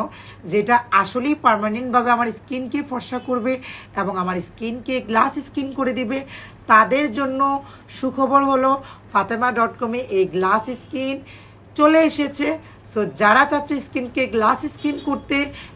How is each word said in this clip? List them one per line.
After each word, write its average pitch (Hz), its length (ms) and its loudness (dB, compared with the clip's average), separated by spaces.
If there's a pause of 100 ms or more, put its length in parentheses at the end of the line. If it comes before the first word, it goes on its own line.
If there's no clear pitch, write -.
(460)
যেটা 208 460 2
আসলেই 247 440 2
পার্মানেন্টভাবে 240 760 0
আমার 233 200 2
স্কিনকে 254 500 -6
ফর্সা 254 380 -8
করবে 254 420 -2 (340)
এবং 190 220 -4
আমার 180 240 -2
স্কিনকে 233 600 -6
glass 226 380 0
skin 269 320 -8
করে 262 220 -2
দিবে, 254 320 -4 (420)
তাদের 233 440 6
জন্য 269 520 -2 (260)
সুখবর 262 560 2
হলো 269 380 2 (300)
ফাতেমা 226 380 0
ডট 226 280 0
কমে 240 180 -2
এই 202 280 0
glass 185 400 0
skin 269 560 -6 (540)
চলে 302 240 6
এসেছে। 294 580 0 (380)
So 208 100 0 (100)
যারা 220 300 6
চাচ্ছ 294 280 -2
স্কিনকে 254 540 -4
গ্লাস 220 340 2
স্কিন 294 440 -4
করতে 277 400 -2 (300)